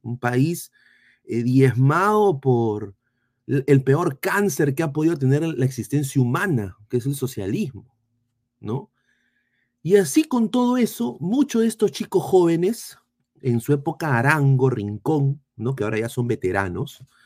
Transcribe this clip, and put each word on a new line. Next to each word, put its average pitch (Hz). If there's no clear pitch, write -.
un 120
país, 127
eh, 117
diezmado 139
por 110
el, 139
el 139
peor 139
cáncer 175
que 160
ha 156
podido 156
tener 135
la 160
existencia 135
humana, 123
que 127
es 117
el 139
socialismo, 127
¿no? 110
Y 185
así 202
con 233
todo 247
eso, 233
muchos 233
de 226
estos 214
chicos -
jóvenes, 175
en 120
su 147
época 147
Arango, 135
Rincón, 135
¿no? 120
Que 107
ahora 110
ya 113
son 120
veteranos, 95